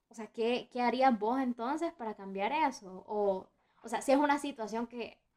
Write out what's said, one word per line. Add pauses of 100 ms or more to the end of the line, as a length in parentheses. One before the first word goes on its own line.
o
sea,
¿qué,
qué
harías
vos
entonces
para
cambiar
eso?
O, (360)
o
sea,
si
es
una
situación
que (180)